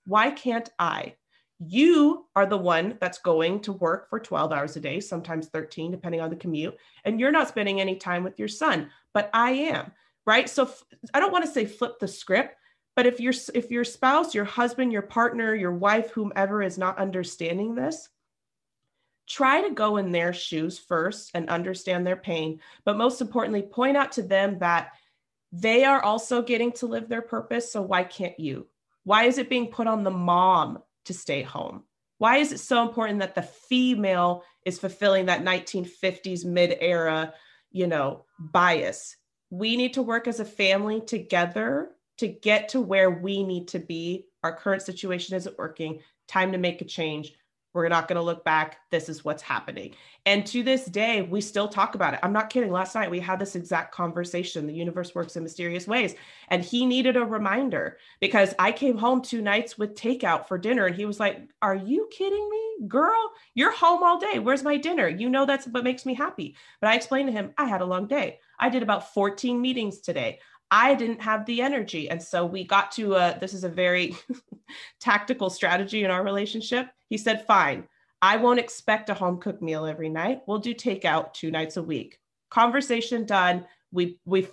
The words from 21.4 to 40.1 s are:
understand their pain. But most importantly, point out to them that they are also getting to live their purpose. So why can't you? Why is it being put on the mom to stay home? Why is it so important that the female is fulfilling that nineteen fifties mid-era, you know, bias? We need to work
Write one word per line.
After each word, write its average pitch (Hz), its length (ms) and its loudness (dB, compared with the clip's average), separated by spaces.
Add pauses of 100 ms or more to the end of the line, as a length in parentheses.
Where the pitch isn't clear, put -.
understand 180 560 -2
their 185 100 0
pain. 160 440 -6 (240)
But 202 120 2
most 254 240 0
importantly, 214 420 -2
point 262 360 0
out 269 140 0
to 226 100 -4
them 196 380 0
that 175 320 0 (600)
they 220 320 4
are 269 180 6
also 226 400 0
getting 240 300 0
to 240 140 -6
live 226 220 -6
their 233 140 -4
purpose. 233 480 -6
So 208 120 -4
why 185 220 0
can't 180 360 -8
you? 139 260 -6 (380)
Why 214 200 6
is 254 120 4
it 254 140 -2
being 240 180 0
put 226 180 -4
on 214 180 0
the 190 60 2
mom 180 720 4 (240)
to 185 80 -10
stay 139 280 -4
home? - 420 -10 (340)
Why 240 200 6
is 294 140 2
it - 60 -10
so 233 280 2
important 220 340 -2
that 190 140 -4
the 180 80 -2
female 196 1000 2 (240)
is 180 120 -4
fulfilling 190 480 2
that 175 180 2
nineteen 185 400 -2
fifties 180 600 -4
mid-era, 170 880 2 (380)
you 185 160 0
know, 143 380 -2 (140)
bias? 165 800 2 (320)
We 220 280 -2
need 247 180 0
to 262 80 0
work 226 260 -2